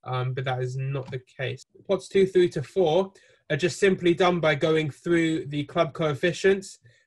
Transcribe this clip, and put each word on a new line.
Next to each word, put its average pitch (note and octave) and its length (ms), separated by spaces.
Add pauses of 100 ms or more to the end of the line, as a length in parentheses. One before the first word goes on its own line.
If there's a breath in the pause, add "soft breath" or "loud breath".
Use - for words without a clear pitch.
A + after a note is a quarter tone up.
Um, B2+ 280
but C3 120
that C3 180
is B2+ 140
not C3+ 340
the C3 100
case. - 460 (200)
Pots F#3+ 220
two G3 180
through F3+ 220
to E3 140
four F#3 500 (380 soft breath)
are D#3 60
just E3 220
simply F#3 360
done F3 260
by D#3 140
going D#3 360
through E3 560
the D3 180
club D#3 280
coefficients, F3 840 (280 soft breath)